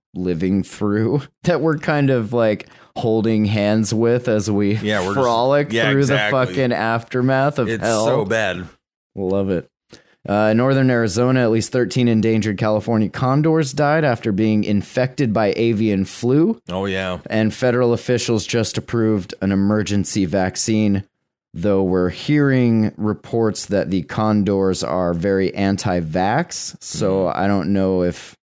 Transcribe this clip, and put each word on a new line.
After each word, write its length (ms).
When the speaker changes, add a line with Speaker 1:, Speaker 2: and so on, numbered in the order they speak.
Speaker 1:
living 480
through, 600
<laughs> 100
that 180
we're 180
kind 320
of, 220
like, 360
holding 480
hands 480
with 360
as 220
we 260
Speaker 2:
Yeah, 240
we're 140
just 100
Speaker 1:
frolic 480
Speaker 2:
yeah, 180
Speaker 1:
through 100
Speaker 2:
exactly. 400
Speaker 1:
the 60
fucking 260
aftermath 840
of 100
Speaker 2:
It's 140
Speaker 1:
hell. 220
Speaker 2:
so 200
bad. 420
Speaker 1:
Love 340
it. 180
Uh, 260
in 40
northern 320
Arizona, 540
at 80
least 200
thirteen 380
endangered 480
California 540
condors 640
died 300
after 280
being 320
infected 720
by 200
avian 520
flu. 520
Speaker 2:
Oh, 160
yeah. 320
Speaker 1:
And 240
federal 400
officials 540
just 320
approved 640
an 100
emergency 720
vaccine, 800
though 300
we're 260
hearing 880
reports 720
that 240
the 140
condors 800
are 300
very 420
anti-vax. 1300
So 440
Speaker 2:
Mm. 100
Speaker 1:
I 100
don't 280
know 280
if, 420